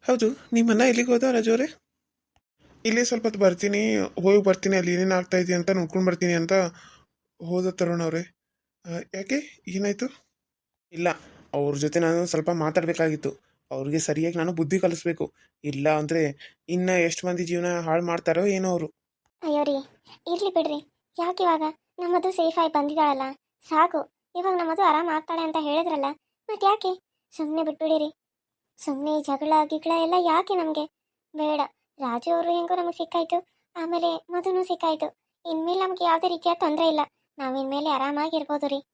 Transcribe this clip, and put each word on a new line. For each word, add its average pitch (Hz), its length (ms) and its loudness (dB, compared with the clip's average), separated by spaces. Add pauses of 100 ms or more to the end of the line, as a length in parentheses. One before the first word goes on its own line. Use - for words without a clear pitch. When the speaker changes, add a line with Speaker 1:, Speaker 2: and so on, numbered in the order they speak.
Speaker 1:
ಹೌದು, 233 240 2 (200)
ನಿಮ್ಮನ್ನ 233 280 4
ಎಲ್ಲಿಗೆ 247 300 4
ಹೋದ 240 120 4
ರಾಜು 226 280 2
ಅವರೇ? 254 260 0 (1080)
ಇಲ್ಲೇ 226 180 2
ಸ್ವಲ್ಪ 240 200 -2
ಹೊತ್ತು 214 160 -2
ಬರ್ತೀನಿ, 202 580 2
ಹೋಗಿ 196 460 4
ಬರ್ತೀನಿ, 190 340 2
ಅಲ್ಲಿ 175 160 0
ಏನೇನ್ 185 180 2
ಆಗ್ತಾ 185 260 0
ಇದೆ 180 160 0
ಅಂತ 175 160 0
ನೋಡ್ಕೊಂಡ್ 185 380 0
ಬರ್ತೀನಿ 175 260 2
ಅಂತ 170 200 0 (960)
ಹೋದ 180 200 0
ತರುಣ್ 175 320 -2
ಅವ್ರೆ. 165 200 -2 (640)
ಆ, 175 40 -16 (240)
ಯಾಕೆ? 262 540 -6
ಏನಾಯ್ತು? 202 400 -4 (840)
ಇಲ್ಲ, 175 160 -2 (460)
ಅವ್ರ 143 220 0
ಜೊತೆ 147 240 0
ನಾನು 170 260 2
ಸ್ವಲ್ಪ 160 240 -2
ಮಾತಾಡ್ಬೇಕಾಗಿತ್ತು. 160 800 0 (420)
ಅವ್ರಿಗೆ 139 280 -2
ಸರಿಯಾಗಿ 160 380 -2
ನಾನು 170 160 -2
ಬುದ್ಧಿ 170 260 0
ಕಲಿಸ್ಬೇಕು. 170 540 -2 (300)
ಇಲ್ಲ 143 260 -2
ಅಂದ್ರೆ 156 320 2 (480)
ಇನ್ನ 180 200 0
ಎಷ್ಟ್ 170 360 2
ಮಂದಿ 180 200 -2
ಜೀವನ 175 340 -2
ಹಾಳ್ 165 220 0
ಮಾಡ್ತಾರೋ 170 440 0
ಏನೋ 190 260 0
ಅವ್ರು. 165 160 -2 (560)
Speaker 2:
ಅಯ್ಯೋ 294 200 0
ರೀ, 285 140 0 (560)
ಇರ್ಲಿ 370 200 -2
ಬಿಡ್ರಿ. 302 260 0 (400)
ಯಾಕೆ 359 240 -2
ಇವಾಗ? 320 200 2 (360)
ನಮ್ಮದು 349 320 0
ಸೇಫ್ 330 320 2
ಆಗಿ 320 100 0
ಬಂದಿದ್ದಾಳಲ್ಲ, 294 480 0 (480)
ಸಾಕು. 320 500 0 (160)
ಇವಾಗ 370 220 0
ನಮ್ಮದು 330 240 0
ಆರಾಮ್ 339 280 4
ಆಗ್ತಾಳೆ 311 320 -4
ಅಂತ 320 180 -2
ಹೇಳಿದ್ರಲ್ಲ, 302 460 0 (440)
ಮತ್ 415 140 -4
ಯಾಕೆ? 392 380 2 (360)
ಸುಮ್ನೆ 311 260 -2
ಬಿಟ್ಬಿಡಿರಿ. 311 500 0 (640)
ಸುಮ್ನೆ 294 420 -4
ಈ - 20 -6
ಜಗಳ 294 320 -2 (120)
ಗಿಗಳ 311 260 -4 (120)
ಎಲ್ಲ 330 160 0
ಯಾಕೆ 349 340 2
ನಮ್ಗೆ? 311 320 -2 (500)
ಬೇಡ. 302 260 0 (380)
ರಾಜು 254 360 -2
ಅವರು 339 200 0
ಹೆಂಗೋ 349 200 -2
ನಮಗ್ 349 200 -4
ಸಿಕ್ಕಾಯ್ತು, 339 520 -4 (280)
ಆಮೇಲೆ 330 540 -2
ಮಧುನೂ 359 340 -2
ಸಿಕ್ಕಾಯ್ತು. 330 440 -2 (440)
ಇನ್ಮೇಲೆ 330 280 -2
ನಮ್ಗೆ 370 260 -2
ಯಾವ್ದೇ 330 220 2
ರೀತಿಯ 339 320 0
ತೊಂದ್ರೆ 320 280 2
ಇಲ್ಲ, 311 120 2 (380)
ನಾವ್ 262 200 -4
ಇನ್ಮೇಲೆ 277 320 -4
ಆರಾಮಾಗಿರ್ಬೋದು 294 800 -2
ರೀ. 277 120 -2 (140)